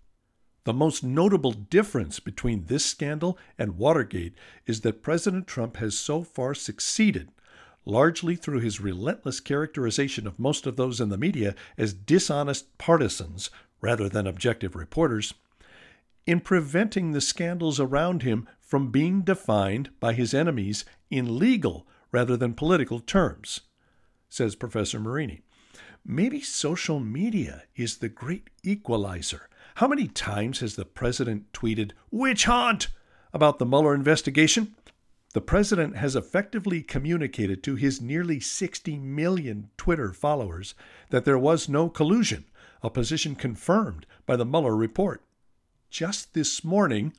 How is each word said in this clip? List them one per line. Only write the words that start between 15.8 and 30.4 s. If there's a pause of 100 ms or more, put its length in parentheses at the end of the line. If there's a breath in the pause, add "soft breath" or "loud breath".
in
preventing
the
scandals
around
him (140 soft breath)
from
being
defined (100)
by
his
enemies (240 soft breath)
in
legal (240 soft breath)
rather
than
political
terms, (640)
says
Professor
Marini. (640 soft breath)
Maybe
social
media (120)
is
the
great (120)
equalizer. (280 soft breath)
How
many
times